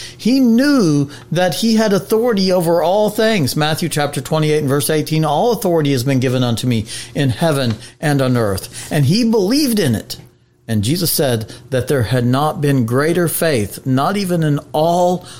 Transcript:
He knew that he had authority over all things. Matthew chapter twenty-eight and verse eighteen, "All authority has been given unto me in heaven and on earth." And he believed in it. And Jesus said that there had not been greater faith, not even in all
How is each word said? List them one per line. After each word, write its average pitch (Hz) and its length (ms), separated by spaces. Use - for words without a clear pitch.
He 262 240
knew 226 720
that 175 260
he 226 180
had 220 180
authority 202 580
over 170 320
all 202 280
things. 214 440
Matthew 151 360
chapter 143 320
twenty-eight 151 380
and 143 80
verse 139 200
eighteen, 156 380
"All 165 260
authority 165 400
has 123 120
been 135 160
given 127 220
unto 120 240
me 113 200
in 139 140
heaven 135 460
and 139 220
on 127 120
earth." 104 560
And 147 140
he 196 200
believed 233 540
in 143 160
it. - 220
And 107 160
Jesus 160 260
said 120 420
that 123 180
there 139 140
had 120 240
not 139 340
been 139 240
greater 156 420
faith, 151 600
not 143 320
even 180 240
in 147 180
all 175 540